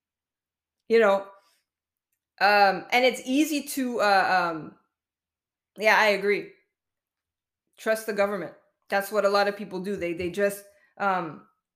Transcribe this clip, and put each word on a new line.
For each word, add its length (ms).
You 100
know? 160
Um, 500
and 140
it's 180
easy 380
to, 400
uh, 500
um, 240
yeah, 200
I 100
agree. 420
Trust 300
the 60
government. 420
That's 200
what 140
a 60
lot 180
of 80
people 240
do. 160
They, 160
they 200
just, 340
um, 460